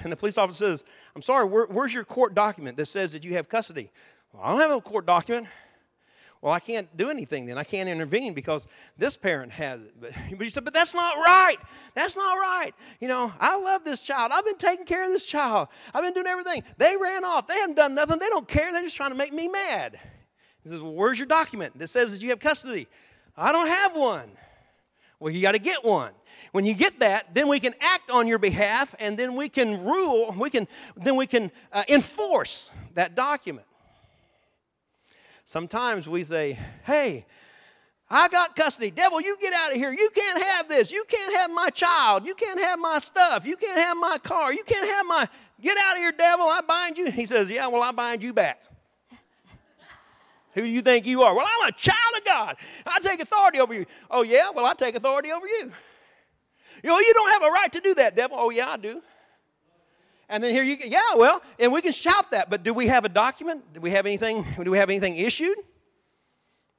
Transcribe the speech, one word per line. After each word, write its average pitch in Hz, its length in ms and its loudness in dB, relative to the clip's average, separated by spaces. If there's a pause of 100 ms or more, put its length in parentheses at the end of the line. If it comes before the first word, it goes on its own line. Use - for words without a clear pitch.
And 170 80 -10
the 160 40 -8
police 208 220 -6
officer 190 300 0
says, 165 180 -4 (300)
"I'm 147 80 -16
sorry, 254 220 2
where, 214 200 2
where's 233 280 -4
your 240 120 -8
court 226 300 0
document 175 420 -2
that 151 80 -4
says 185 280 -4
that 156 100 -16
you 175 100 -8
have 170 160 -4
custody?" 170 420 -8 (400)
"Well, 95 120 -14
I 123 80 -2
don't 254 100 2
have 311 100 2
a 262 80 0
court 196 280 -6
document." 214 400 0 (920)
"Well, 147 140 -2
I 175 60 0
can't 202 360 -8
do 214 140 -2
anything 151 380 -8
then. 123 100 -10
I 151 60 -6
can't 190 260 -6
intervene 170 460 -4
because 147 320 -6 (280)
this 262 220 -4
parent 139 360 -4
has 131 300 -10
it." 107 160 -20
But, 117 120 -16 (180)
but 226 140 -10
you 226 80 -8
said, 269 120 -8
"But 277 100 -8
that's 330 200 2
not 339 240 -2
right. 349 400 6 (380)
That's 339 200 -2
not 381 200 -2
right. 370 380 -2 (260)
You 247 80 -8
know, 247 320 -2
I 349 180 2
love 381 260 -2
this 294 180 -6
child. 254 300 -2
I've 381 140 0
been 403 120 -4
taking 359 280 -2
care 359 180 -2
of 370 60 -2
this 370 160 -2
child. 233 420 -2 (280)
I've 302 80 0
been 359 100 -2
doing 370 140 -4
everything. 359 360 -4 (140)
They 339 180 4
ran 370 300 -4
off. 330 220 -2
They 359 100 -4
haven't 359 180 -2
done 277 200 2
nothing. 302 240 0
They 392 100 -4
don't 339 180 -4
care. 320 240 -2
They're 349 120 -4
just 330 140 -10
trying 277 140 -6
to 254 60 -10
make 285 160 -6
me 330 140 -6
mad." 277 520 -6 (640)
He 156 60 -18
says, 165 120 -12
"Well, 160 120 -12
where's 214 240 0
your 262 100 -6
document 247 520 -2
that 165 80 -10
says 240 240 0
that 196 100 -12
you 240 80 -6
have 247 100 -4
custody?" 254 480 -4 (480)
"I 190 160 0
don't 330 160 2
have 359 280 0
one." 180 360 -2 (880)
"Well, 156 140 -6
you 185 80 -4
gotta 202 180 4
get 269 240 -4
one. 156 300 0 (380)
When 196 140 0
you 214 80 2
get 277 260 2
that, 202 340 2
then 285 140 2
we 285 120 4
can 247 220 -4
act 339 280 0
on 240 180 4
your 226 120 2
behalf, 208 600 0
and 208 180 -4
then 247 180 -4
we 285 140 -6
can 214 340 -2
rule, 240 540 0
we 262 120 -2
can, 226 180 -2 (280)
then 262 200 0
we 262 120 0
can, 220 240 0 (200)
uh, 202 160 -2
enforce - 840 0 (220)
that 170 220 -2
document." 254 520 -6 (1800)
Sometimes 196 640 -6
we 175 160 -4
say, 151 340 -4 (260)
"Hey, 254 420 -2 (840)
I 330 180 6
got 349 280 0
custody. 247 360 -2
Devil, 330 280 2
you 392 220 -4
get 381 120 -2
out 320 180 0
of 262 60 -2
here. 269 140 -2
You 427 220 2
can't 381 300 0
have 359 240 0
this. 285 240 2
You 415 160 -6
can't 403 300 -2
have 349 120 2
my 339 220 -2
child. 254 540 2
You 381 100 -8
can't 381 240 -6
have 359 180 0
my 320 220 -2
stuff. 285 460 2
You 330 100 -6
can't 370 240 -2
have 339 180 0
my 339 220 0
car. 311 340 -2
You 415 100 -8
can't 415 240 -2
have 403 180 0
my, 320 220 2 (320)
get 370 180 0
out 392 180 2
of 359 60 -4
here, 339 100 0
devil. 339 360 4
I 339 140 2
bind 330 380 -2
you." 339 100 -2
He 240 160 -4
says, 202 240 2
"Yeah, 254 160 -4
well, 240 160 0
I 247 100 0
bind 240 300 -4
you 247 100 -8
back." 185 300 -2 (1900)
"Who 196 80 -2
do 233 60 -4
you 240 140 -2
think 240 240 4
you 254 180 4
are?" 196 100 8
"Well, 262 140 2
I'm 440 220 0
a - 20 -2
child 466 460 2
of 415 80 -6
God. 233 320 0 (280)
I 359 140 0
take 349 220 -2
authority 370 380 4
over 233 140 2
you." 196 120 -6 (240)
"Oh, 247 120 2
yeah? 254 320 4
Well, 247 120 0
I 302 80 2
take 247 220 -4
authority 269 360 -2
over 349 160 -8
you." 415 240 -6 (1120)
"You 294 60 0
know, 349 100 6
you 453 140 8
don't 440 180 6
have 403 120 6
a 311 80 6
right 370 200 2
to 339 80 -8
do 381 160 2
that, 220 200 4
devil." 247 240 0
"Oh, 240 100 2
yeah, 240 220 -2
I 254 60 -6
do." 220 240 -12 (1300)
And 214 160 -6
then 240 80 0
here 262 120 2
you 277 140 -2
go, 269 80 -14
"Yeah, 370 300 2
well," 285 260 6 (160)
and 240 140 4
we 320 100 2
can 339 120 0
shout 381 380 2
that, 190 180 -2
but 190 140 -4
do 226 100 -2
we 240 140 0
have 240 180 4
a 202 40 -4
document? 254 640 -2
Do 165 60 -20
we 170 120 -4
have 196 140 2
anything, 208 400 -4 (160)
do 180 100 -2
we 190 60 2
have 196 120 4
anything 190 260 -2
issued? 294 420 -2 (1200)